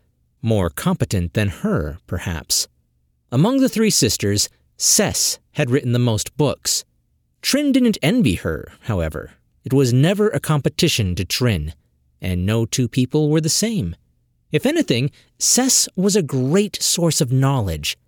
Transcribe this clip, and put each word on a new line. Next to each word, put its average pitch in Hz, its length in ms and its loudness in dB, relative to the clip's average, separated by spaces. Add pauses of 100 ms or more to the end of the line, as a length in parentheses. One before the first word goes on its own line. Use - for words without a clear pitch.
(420)
more 104 280 2
competent 98 640 -2
than 104 140 0
her, 92 600 -4
perhaps. - 600 -6 (640)
Among 220 300 2
the 262 80 4
three 220 200 0
sisters, 104 600 0 (260)
Cess - 640 0 (120)
had 135 200 -2
written 127 220 0
the 120 40 2
most 120 380 0
books. - 480 -2 (580)
Trin 285 300 2
didn't 247 300 4
envy 175 340 2
her, - 340 -6 (120)
however. 80 500 -4 (320)
It 120 80 -10
was 131 220 4
never 190 340 4
a 131 140 -2
competition 139 720 0
to 95 80 -2
Trin, 87 500 -2 (480)
and 92 240 -2
no 113 200 0
two 120 240 -2
people 147 400 0
were 156 100 2
the 160 80 0
same. 170 480 -2 (560)
If 151 140 0
anything, 156 440 0 (280)
Cess - 580 2
was 196 220 2
a 202 40 2
great 143 640 0
source - 380 0
of 123 100 0
knowledge, 127 680 0 (100)